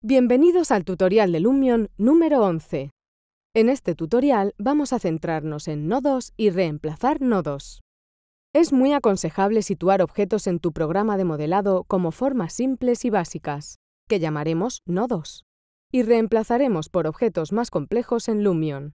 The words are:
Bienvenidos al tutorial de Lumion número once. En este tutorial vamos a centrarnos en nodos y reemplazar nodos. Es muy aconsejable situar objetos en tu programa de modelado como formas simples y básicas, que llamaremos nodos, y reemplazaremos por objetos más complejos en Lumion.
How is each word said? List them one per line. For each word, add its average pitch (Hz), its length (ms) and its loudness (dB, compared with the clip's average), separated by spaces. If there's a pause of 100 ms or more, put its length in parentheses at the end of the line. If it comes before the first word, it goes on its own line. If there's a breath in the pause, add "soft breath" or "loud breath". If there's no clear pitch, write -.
Bienvenidos 277 600 4
al 202 140 2
tutorial 185 480 2
de 160 80 0
Lumion 240 560 2
número 294 440 4
once. 160 500 -2 (640)
En 226 140 4
este 247 260 -2
tutorial 214 640 0
vamos 269 360 -2
a 240 60 -2
centrarnos 160 680 -4
en 151 220 -6
nodos 262 480 -2
y 214 120 2
reemplazar 170 720 -2
nodos. 175 640 -2 (720)
Es 320 180 4
muy 269 220 4
aconsejable 202 680 0
situar 190 380 0
objetos 202 460 -2
en 175 120 -2
tu 170 120 -2
programa 190 460 -2
de 190 80 0
modelado 180 580 0
como 180 300 -2
formas 247 400 -4
simples 247 500 -2
y 247 60 0
básicas, 156 680 -6 (280)
que 156 140 0
llamaremos 160 640 -4
nodos, 190 580 -6 (480)
y 254 120 0
reemplazaremos 226 840 0
por 165 180 -2
objetos 160 460 -2
más 226 180 -2
complejos 226 600 -4
en 208 160 0
Lumion. 151 520 -2